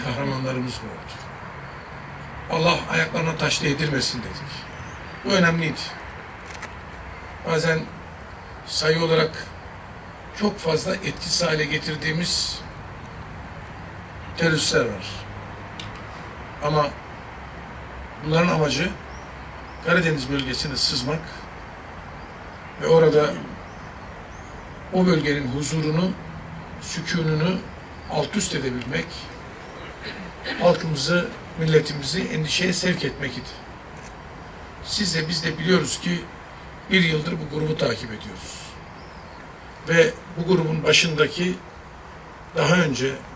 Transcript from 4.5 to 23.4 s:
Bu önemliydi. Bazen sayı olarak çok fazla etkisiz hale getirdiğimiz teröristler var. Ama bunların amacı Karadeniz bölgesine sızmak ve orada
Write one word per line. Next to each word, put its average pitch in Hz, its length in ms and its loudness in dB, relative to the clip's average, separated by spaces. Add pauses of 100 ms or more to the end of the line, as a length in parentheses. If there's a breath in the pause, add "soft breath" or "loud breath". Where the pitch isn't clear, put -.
Bu - 60 0
önemliydi. 165 500 4 (1700)
Bazen 160 320 4 (840)
sayı 160 380 4
olarak 156 420 4 (920)
çok 208 180 2
fazla 160 360 2
etkisiz - 540 0
hale 151 160 4
getirdiğimiz 151 960 0 (1800)
teröristler 160 440 4
var. 107 260 0 (1600)
Ama 147 220 6 (1400)
bunların 165 240 6
amacı 160 420 4 (960)
Karadeniz 160 440 4
bölgesine 135 460 0
sızmak 139 440 2 (1600)
ve 147 40 0
orada 151 440 10 (1600)